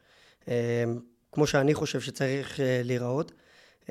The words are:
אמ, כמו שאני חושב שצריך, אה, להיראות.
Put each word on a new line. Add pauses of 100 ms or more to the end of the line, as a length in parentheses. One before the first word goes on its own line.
(480)
אמ, (760)
כמו
שאני
חושב
שצריך,
אה,
להיראות. (600)